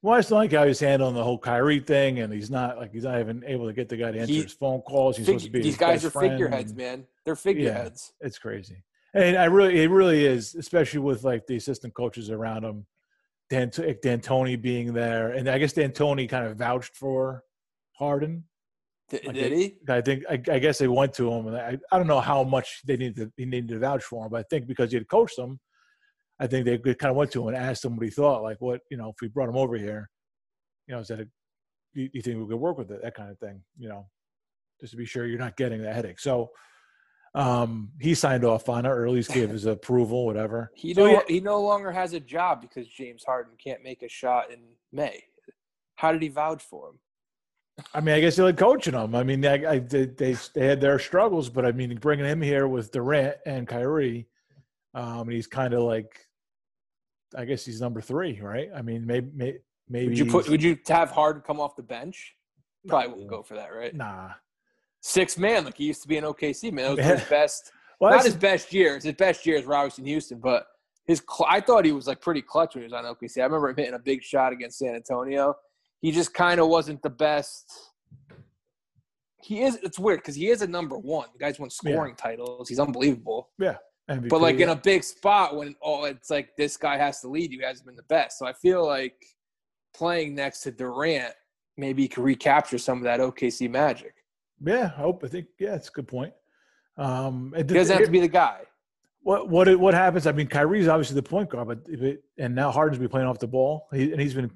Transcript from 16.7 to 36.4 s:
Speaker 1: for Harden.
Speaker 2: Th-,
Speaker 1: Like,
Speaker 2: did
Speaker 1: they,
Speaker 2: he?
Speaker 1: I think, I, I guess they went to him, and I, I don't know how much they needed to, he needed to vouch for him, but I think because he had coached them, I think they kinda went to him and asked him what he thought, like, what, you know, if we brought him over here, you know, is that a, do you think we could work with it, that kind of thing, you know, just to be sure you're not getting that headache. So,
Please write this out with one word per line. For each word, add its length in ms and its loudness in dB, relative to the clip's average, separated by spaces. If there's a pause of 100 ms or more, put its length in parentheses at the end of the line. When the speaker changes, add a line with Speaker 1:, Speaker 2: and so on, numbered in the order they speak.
Speaker 1:
for 460 -4 (500)
Harden. 500 -2 (680)
Speaker 2:
Th-, 160 -8
Speaker 1:
Like, 100 -10
Speaker 2:
did 180 -2
Speaker 1:
they, 20 0
Speaker 2:
he? 220 0 (100)
Speaker 1:
I 140 2
think, 280 -2
I, 40 -2 (180)
I 80 2
guess 200 2
they 80 2
went 260 2
to 180 -2
him, 160 -6
and 80 -8
I, 220 -8 (140)
I 60 4
don't 100 2
know 120 4
how 240 2
much 420 -2
they 120 0
needed 200 -6
to, 200 -8
he 80 -8
needed 240 -6
to 100 -6
vouch 240 -2
for 220 -12
him, 60 -10
but 100 -4
I 80 -10
think 180 -2
because 240 -2
he 60 -2
had 100 -4
coached 300 2
them, 220 -10 (800)
I 80 -4
think 180 0
they 140 2
kinda 340 0
went 200 0
to 100 -4
him 60 -4
and 60 -6
asked 300 -6
him 100 -6
what 80 -6
he 80 -4
thought, 320 2
like, 160 -8
what, 220 -6 (100)
you 60 -12
know, 120 -10
if 120 -16
we 80 -8
brought 180 -4
him 80 -4
over 220 0
here, 320 -10 (800)
you 80 -12
know, 60 -8
is 80 -14
that 120 -10
a, 40 -12 (680)
do 180 -8
you 120 -10
think 180 -6
we 60 -10
could 120 -6
work 200 -4
with 120 -12
it, 120 -12
that 120 -12
kind 140 -16
of 80 -20
thing, 240 -16 (160)
you 100 -16
know, 220 -16 (720)
just 100 -20
to 60 -18
be 80 -10
sure 220 -8
you're 120 -6
not 160 -10
getting 280 -4
that 120 -6
headache. 240 -8
So, 300 -2 (840)